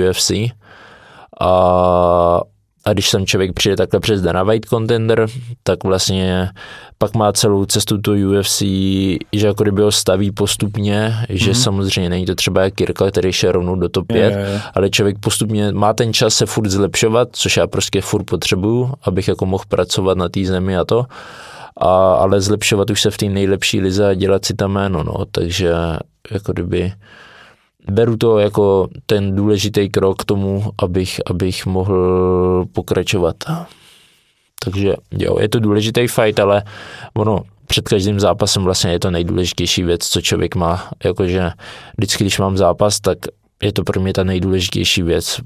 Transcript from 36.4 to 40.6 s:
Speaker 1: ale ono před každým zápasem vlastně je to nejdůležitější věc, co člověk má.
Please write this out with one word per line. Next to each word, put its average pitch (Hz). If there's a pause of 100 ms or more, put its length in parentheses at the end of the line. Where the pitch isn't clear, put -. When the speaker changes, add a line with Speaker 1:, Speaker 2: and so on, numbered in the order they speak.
Speaker 1:
ale 101 (520)
ono 107 (260)
před -
každým 101
zápasem 98
vlastně 92
je 87
to 95
nejdůležitější 87
věc, 85
co 90
člověk 87
má. 87 (160)